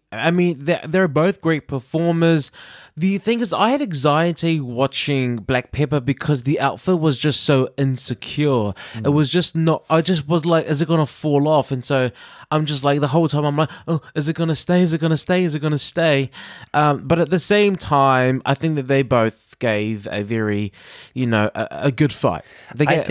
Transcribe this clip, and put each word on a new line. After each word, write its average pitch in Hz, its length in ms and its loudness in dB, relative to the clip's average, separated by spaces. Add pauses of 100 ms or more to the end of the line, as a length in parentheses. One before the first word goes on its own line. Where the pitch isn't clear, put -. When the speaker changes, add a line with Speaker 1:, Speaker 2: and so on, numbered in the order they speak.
(120)
Speaker 1:
I 113 200 -2
mean, 175 340 0
they're, 165 220 -2
they're 180 200 2
both 160 340 0
great 160 260 -2
performers. 165 840 0 (460)
The 190 220 0
thing 233 220 -2
is, 180 120 -4
I 202 160 2
had 277 120 0
anxiety 160 800 0
watching 127 760 -2
Black 123 340 -2
Pepper 139 280 -2
because 123 440 -2
the 139 160 0
outfit 139 400 -2
was 156 180 2
just - 260 -2
so 131 340 2
insecure. 131 960 -2 (200)
Speaker 2:
Mm. 113 120 -6
Speaker 1:
It 147 40 2
was 147 200 2
just 170 260 -2
not, 160 340 0
I 160 120 4
just 151 260 -2
was 160 180 0
like, 165 200 2
"Is 147 160 0
it - 60 -2
gonna 160 180 2
fall 143 420 0
off?" 151 240 2
And 127 140 -4
so 131 240 0 (420)
I'm 156 140 0
just 143 180 -4
like, 143 160 2
the 139 80 2
whole 160 200 2
time 147 180 0
I'm 143 100 0
like, 151 140 0 (180)
"Oh, 160 140 -2 (140)
is 147 120 -2
it 160 80 -2
gonna 160 200 -2
stay? 180 260 2
Is 170 120 2
it 160 60 0
gonna 160 160 0
stay? 180 280 0
Is 156 120 -2
it 147 40 -4
gonna 151 180 0
stay?" 143 520 0 (440)
Um, 147 340 2
but 165 120 2
at 151 100 2
the 175 100 2
same 208 360 2
time, 131 720 2
I 135 100 2
think 160 200 -2
that 131 120 -4
they 139 160 2
both 113 420 0 (140)
gave 107 520 -2
a 104 120 -4
very, 104 480 -2 (420)
you 127 140 -2
know, 107 260 2
a, 110 180 -6
a 127 200 -2
good 143 220 2
fight. 92 300 -2 (320)
They 147 120 2
Speaker 2:
I 143 80 4
Speaker 1:
ga-, 156 80 0
Speaker 2:
think - 80 -14